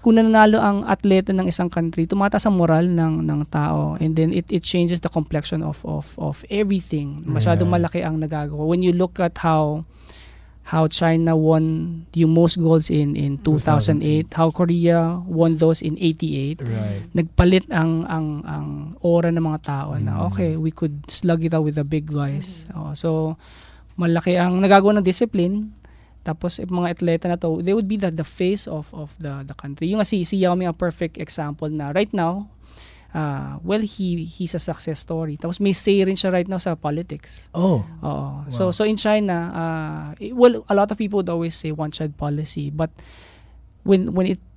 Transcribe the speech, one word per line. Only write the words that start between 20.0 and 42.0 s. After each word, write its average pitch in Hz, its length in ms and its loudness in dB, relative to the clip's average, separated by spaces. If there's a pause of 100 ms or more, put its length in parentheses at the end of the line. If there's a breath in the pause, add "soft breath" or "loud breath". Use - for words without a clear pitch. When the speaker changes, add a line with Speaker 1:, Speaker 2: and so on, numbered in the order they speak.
Speaker 2:
Mm. 165 140 -2
Speaker 1:
okay, 185 260 -2
we 160 160 -2
could 147 320 -4
slug 165 400 -2
it 165 80 0
out 156 80 2
with 151 160 -2
the 147 80 -2
big 151 240 -4
guys. 147 600 -6
Speaker 2:
Mm. - 40 -14
Speaker 1:
Oh, 156 200 -8
so, 160 440 -2 (560 loud breath)
malaki 170 400 2
ang 180 240 2
nagagawa 196 400 6
ng 190 80 2
discipline. 208 720 -2 (440 soft breath)
Tapos, 170 400 -6
yung 180 240 -2
mga 170 80 -2
atleta 170 320 0
na 175 80 2
to, 165 320 -2
they 190 80 2
would 202 160 0
be 214 80 -2
the, 196 80 -2
the 160 160 -4
face 185 480 -4
of, 151 240 -8
of 151 240 -12
the, 139 240 -10
the 139 160 -14
country. 143 320 -6
Yung 214 80 0
nga 202 80 2
si, 190 160 0
si 196 160 -2
Yao 180 160 4
Ming, 180 160 0
a - 0 -
perfect 165 480 -4
example 151 480 -8
na 151 240 -6
right 208 240 -2
now, 185 320 -2 (640 loud breath)
uh, 139 560 -6
well, 208 160 0
he, 180 400 -4
he's 170 320 -8
a 170 80 -4
success - 400 -6
story. 160 320 -6
Tapos 170 240 -8
may 196 160 2
say 202 320 2
rin 196 80 0
siya 190 160 0
right 180 160 2
now 190 160 -6
sa 165 160 -2
politics. - 720 -8
Speaker 2:
Oh. 170 320 2 (240)
Speaker 1:
Oo. 139 480 -6
So, 185 160 0
Speaker 2:
Wow. - 0 -
Speaker 1:
so 175 160 -2
in 214 80 2
China, 202 560 0
uh, 156 540 -6 (180)
i-, 214 80 -10
well, 240 400 4
a 202 80 4
lot 208 160 2
of - 20 -8
people 208 220 -2
would 175 160 -2
always 165 240 -4
say 156 160 -8
one-child 151 400 -6